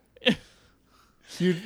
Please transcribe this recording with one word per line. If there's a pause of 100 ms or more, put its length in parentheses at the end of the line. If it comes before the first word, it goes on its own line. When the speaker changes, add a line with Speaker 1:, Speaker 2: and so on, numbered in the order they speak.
(240)
Speaker 1:
<laughs> (1040)
Speaker 2:
You,